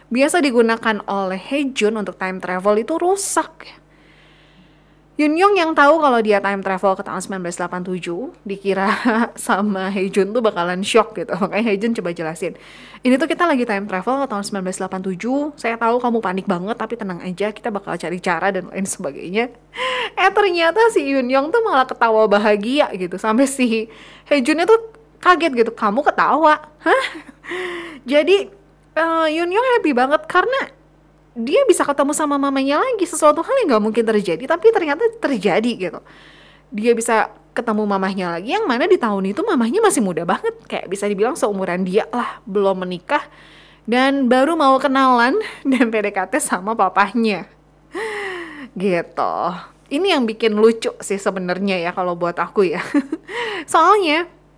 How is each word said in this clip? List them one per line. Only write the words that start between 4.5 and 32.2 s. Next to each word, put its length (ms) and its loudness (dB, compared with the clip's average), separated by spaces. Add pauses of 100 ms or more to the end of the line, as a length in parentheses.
Yoon 180 2
Yong 160 4
yang 240 2
tahu 240 6
kalau 160 4
dia 240 2
time 240 -4
travel 320 0
ke 80 -10
tahun 160 -8
sembilan 240 -8
belas 140 -6
delapan 260 -6
tujuh, 360 -6 (200)
dikira 480 -2 (260)
<laughs> 220 -2
sama 560 -2
Hae 160 -2
Jun 240 0
tuh 80 0
bakalan 400 0
shock 320 2
gitu. 240 -6
Makanya 300 -2
Hae 100 0
Jun 160 -2
coba 160 -4
jelasin, 480 -8 (480)
"Ini 160 4
tuh 80 0
kita 160 0
lagi 160 2
time 240 -2
travel 380 -2
ke 100 -2
tahun 140 -4
sembilan 180 -6
belas 160 -4
delapan 240 -6
tujuh. 340 -2 (220)
Saya 160 -2
tahu 240 0
kamu 240 0
panik 240 -4
banget, 240 -2
tapi 240 -8
tenang 240 -10
aja, 320 -4
kita 160 -8
bakal 320 -6
cari 160 -6
cara 320 -2
dan 240 -4
lain 140 -6
sebagainya." 640 -6 (640)
Eh, 160 4
ternyata 560 4
si 160 0
Yoon 240 0
Yong 240 2
tuh 80 2
malah 240 2
ketawa 400 2
bahagia 720 2
gitu. 240 -6
Sampai 240 2
si 480 -2 (320)
Hae 160 2
Junnya 240 0
tuh 140 6 (420)
kaget 320 4
gitu, 220 2
"Kamu 260 0
ketawa? 640 2 (160)
Hah?" 240 2 (1040)
Jadi, 400 2 (480)
eh, 300 2 (100)
Yoon 160 -2
Yong 140 2 (100)
happy 160 2
banget 320 2
karena 560 0 (500)
dia 320 2
bisa 240 4
ketemu 240 0
sama 240 0